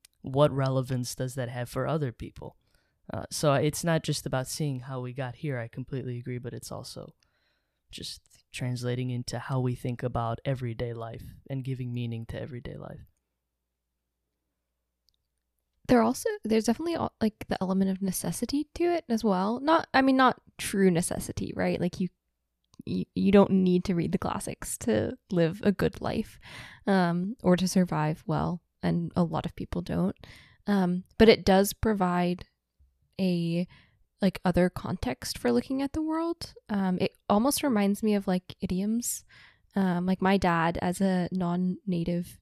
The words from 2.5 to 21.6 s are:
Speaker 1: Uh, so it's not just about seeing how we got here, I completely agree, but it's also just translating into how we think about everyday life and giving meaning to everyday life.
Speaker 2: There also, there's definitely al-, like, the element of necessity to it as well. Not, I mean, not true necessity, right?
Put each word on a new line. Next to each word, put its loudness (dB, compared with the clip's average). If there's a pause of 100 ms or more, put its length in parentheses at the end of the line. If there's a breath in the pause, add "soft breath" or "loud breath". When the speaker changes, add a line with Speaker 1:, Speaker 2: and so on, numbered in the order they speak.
Speaker 1:
Uh, -8
so 2
it's 0
not 0
just -4
about -2
seeing -4
how -10
we -8
got -8
here, -6
I -6
completely -8
agree, -8
but -10
it's -14
also -14 (760)
just -14 (320)
translating -4
into -6
how -4
we 0
think -8
about -4
everyday -4
life -12 (240)
and -6
giving -6
meaning -6
to -10
everyday -12
life. -14 (2750)
Speaker 2:
There 6
also, 0 (160)
there's 2
definitely 0
al-, -4
like, -2
the -2
element 2
of -4
necessity -4
to -2
it 0
as 0
well. 0
Not, 2
I 6
mean, 4
not 6 (220)
true 4
necessity, -2
right? 0